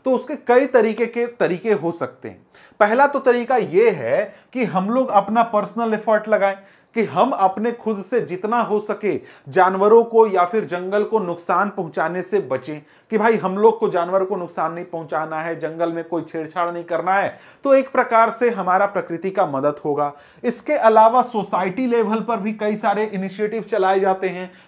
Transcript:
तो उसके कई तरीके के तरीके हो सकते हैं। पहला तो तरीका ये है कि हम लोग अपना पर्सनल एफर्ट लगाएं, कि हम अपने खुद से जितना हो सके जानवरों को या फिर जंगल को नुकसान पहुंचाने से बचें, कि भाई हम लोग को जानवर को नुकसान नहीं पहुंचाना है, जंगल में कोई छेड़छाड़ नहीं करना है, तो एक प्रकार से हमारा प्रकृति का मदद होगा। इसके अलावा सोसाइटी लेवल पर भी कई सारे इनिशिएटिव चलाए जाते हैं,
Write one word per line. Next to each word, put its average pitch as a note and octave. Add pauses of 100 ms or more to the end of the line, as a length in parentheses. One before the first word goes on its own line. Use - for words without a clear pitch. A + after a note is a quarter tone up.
तो C4
उसके B3
कई B3
तरीके A3+
के A#3+
तरीके G3+
हो E3
सकते B2+
हैं। F#2+ (340)
पहला A3+
तो C#4+
तरीका A#3+
ये G3+
है D#3+ (200)
कि B3
हम F#3
लोग B3+
अपना G#3+
पर्सनल A3
एफर्ट G#3+
लगाएं, G3 (380)
कि A3+
हम F3+
अपने G#3
खुद A3
से A#3
जितना F#3
हो G3+
सके F#3+ (280)
जानवरों F#3+
को A3+
या F#3
फिर G#3+
जंगल F#3
को G#3+
नुकसान F3+
पहुंचाने F3
से G3
बचें, C#3 (300)
कि A3
भाई A3
हम F#3
लोग A3
को G#3+
जानवर F3+
को F#3+
नुकसान E3+
नहीं E3+
पहुंचाना D#3+
है, E3
जंगल E3
में E3
कोई E3
छेड़छाड़ E3
नहीं F3
करना E3+
है, F#3+ (260)
तो C#4
एक C4+
प्रकार A3+
से A#3
हमारा F#3+
प्रकृति F#3
का F#3+
मदद C#3+
होगा। D3 (320)
इसके A#3+
अलावा A3+
सोसाइटी A3
लेवल A3+
पर A3+
भी G#3+
कई G#3+
सारे G#3+
इनिशिएटिव G#3
चलाए F#3+
जाते F#3+
हैं, F3+ (160)